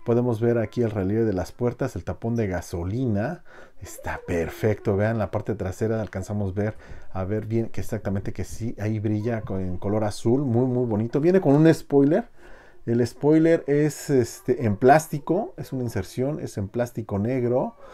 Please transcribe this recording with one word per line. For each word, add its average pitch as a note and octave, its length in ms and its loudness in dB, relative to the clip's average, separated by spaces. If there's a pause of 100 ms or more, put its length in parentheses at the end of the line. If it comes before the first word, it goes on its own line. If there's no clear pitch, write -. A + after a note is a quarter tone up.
Podemos A#2+ 340 2
ver A#2 180 4
aquí A2+ 240 -2
el A2 100 0
relieve G#2 320 2
de G#2+ 80 2
las F2+ 180 -2
puertas, A#2+ 460 -4
el F2+ 80 -8
tapón A#2 320 -4
de A2+ 100 0
gasolina. G2+ 960 -2 (400)
Está - 420 -10
perfecto. G2 720 0
Vean A2 240 2
la G2 140 -2
parte G#2 240 -4
trasera, G#2+ 440 -2
alcanzamos G2 540 -6
ver, G#2 220 -2 (360)
a F#2+ 120 -4
ver G#2 220 -4
bien A2+ 240 0
que - 100 -2
exactamente G2+ 520 -4
que G2+ 120 -6
sí, - 340 -8
ahí G#2+ 220 -2
brilla G#2+ 400 -2
con, G2 200 -4
en F2+ 160 -4
color G#2 280 0
azul. A2+ 380 2
Muy, B2 240 2
muy B2 200 0
bonito. A2+ 340 0
Viene F3+ 200 4
con C#3+ 160 4
un D#3+ 180 8
spoiler. D3 540 2 (580)
El A#2 200 2
spoiler D#3+ 600 4
es, D3 420 0
este, B2+ 560 2
en G#2 120 2
plástico, D#3 840 4
es C#3 140 -10
una B2+ 100 -4
inserción, B2 580 -4
es - 160 -8
en G2+ 120 -4
plástico A#2 500 -4
negro. B2 580 0 (180)